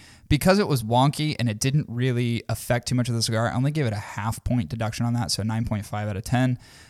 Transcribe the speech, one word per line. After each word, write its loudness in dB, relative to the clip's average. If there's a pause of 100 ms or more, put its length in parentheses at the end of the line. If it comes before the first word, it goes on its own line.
(300)
because 6
it 2
was 0
wonky 2
and 0
it -2
didn't 2
really 0
affect -2
too 0
much 2
of -2
the 0
cigar, 0
I -4
only 0
gave 0
it 0
a -2
half -6
point 0
deduction -2
on 0
that. -2
So -2
nine -2
point -4
five -6
out -4
of -6
ten. 0 (320)